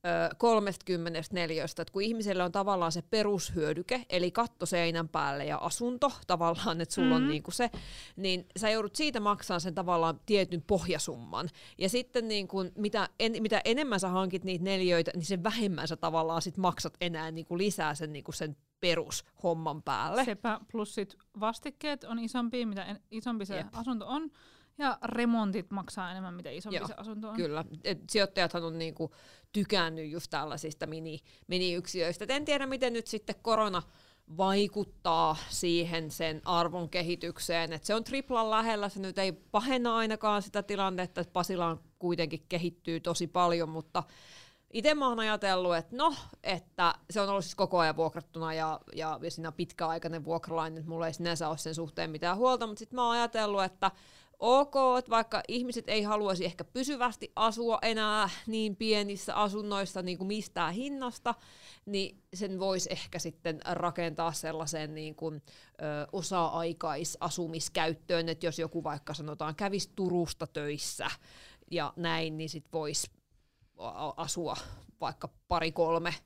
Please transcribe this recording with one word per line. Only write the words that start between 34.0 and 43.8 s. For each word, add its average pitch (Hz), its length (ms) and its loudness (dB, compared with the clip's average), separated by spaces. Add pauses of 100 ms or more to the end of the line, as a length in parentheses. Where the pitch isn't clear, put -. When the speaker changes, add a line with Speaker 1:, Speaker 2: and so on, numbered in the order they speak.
Speaker 1:
vaikuttaa 190 1000 4 (120)
siihen 170 600 0
sen 156 340 -4
arvon 170 440 2
kehitykseen. 170 840 -2
Et 156 120 -8
se 208 100 2
on 226 100 0
triplan 247 460 0
lähellä, 220 380 2
se 196 120 -8
nyt 190 180 -4
ei 190 140 2
pahenna 240 640 2
ainakaan 214 460 2
sitä 208 200 -2
tilannetta, 190 580 -2
että 170 120 -4
Pasila 185 340 2
on 165 140 0 (180)
kuitenkin 165 500 0
kehittyy 170 520 -2
tosi 170 260 0
paljon, 170 420 2
mutta 160 340 -4 (680)